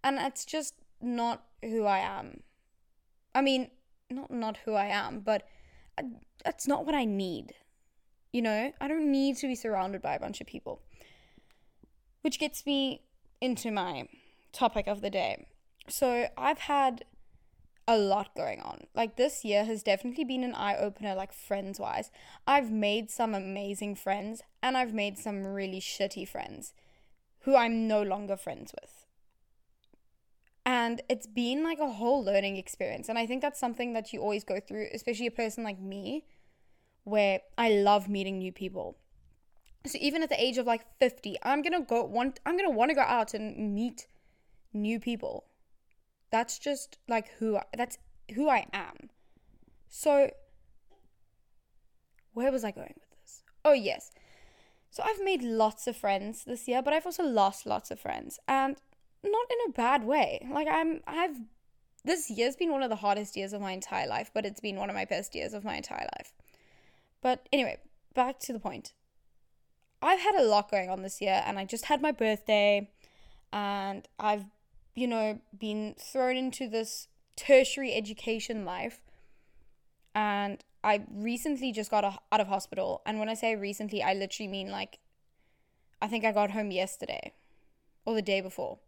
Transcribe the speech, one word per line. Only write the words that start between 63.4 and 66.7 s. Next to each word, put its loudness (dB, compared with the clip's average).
of -6
my -4
entire -4
life, -4
but -2
it's -8
been -4
one -4
of -6
my -2
best -4
years -6
of -10
my -4
entire -8
life. -16